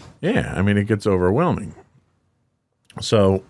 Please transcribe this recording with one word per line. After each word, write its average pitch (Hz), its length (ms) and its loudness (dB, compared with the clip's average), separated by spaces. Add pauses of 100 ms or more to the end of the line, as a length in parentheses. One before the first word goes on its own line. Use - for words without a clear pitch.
(220)
Yeah, - 360 -2
I 87 60 0
mean, 101 140 2
it 101 80 0
gets 107 220 -2
overwhelming. 101 680 0 (1300)
So, 98 500 2